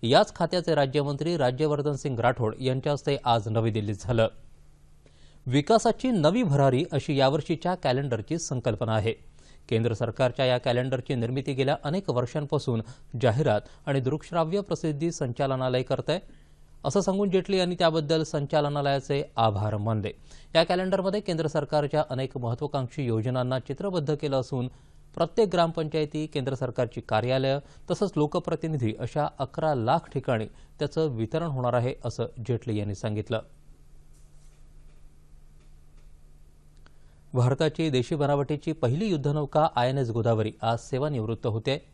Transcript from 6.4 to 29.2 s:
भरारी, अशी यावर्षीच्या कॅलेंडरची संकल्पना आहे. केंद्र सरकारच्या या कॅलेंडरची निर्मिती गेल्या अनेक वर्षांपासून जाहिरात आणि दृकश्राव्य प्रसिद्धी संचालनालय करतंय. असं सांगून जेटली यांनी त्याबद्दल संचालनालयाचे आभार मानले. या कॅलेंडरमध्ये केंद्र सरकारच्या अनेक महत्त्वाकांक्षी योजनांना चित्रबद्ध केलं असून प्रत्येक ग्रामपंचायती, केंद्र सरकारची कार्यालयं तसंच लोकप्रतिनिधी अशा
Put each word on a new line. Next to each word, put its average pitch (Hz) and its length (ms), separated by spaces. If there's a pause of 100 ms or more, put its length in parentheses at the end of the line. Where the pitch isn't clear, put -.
भरारी, 139 500
अशी 143 240
यावर्षीच्या 147 580
कॅलेंडरची 135 640
संकल्पना 120 560
आहे. 110 180 (560)
केंद्र 113 260
सरकारच्या 123 500
या 127 140
कॅलेंडरची 127 560
निर्मिती 127 380
गेल्या 135 320
अनेक 190 260
वर्षांपासून 127 720 (400)
जाहिरात 120 380 (260)
आणि 139 140
दृकश्राव्य 160 600
प्रसिद्धी 165 520
संचालनालय 131 680
करतंय. 139 360 (680)
असं 143 160
सांगून 196 300
जेटली 190 280
यांनी 180 160
त्याबद्दल 160 480
संचालनालयाचे 143 1120
आभार 107 400
मानले. 104 360 (420)
या 165 100
कॅलेंडरमध्ये 185 560
केंद्र 165 260
सरकारच्या 151 640
अनेक 131 280
महत्त्वाकांक्षी 123 680
योजनांना 123 520
चित्रबद्ध 156 560
केलं 139 260
असून 127 280 (460)
प्रत्येक 185 380
ग्रामपंचायती, 156 720
केंद्र 135 280
सरकारची 123 460
कार्यालयं 131 580 (320)
तसंच 180 260
लोकप्रतिनिधी 151 800
अशा 147 300 (100)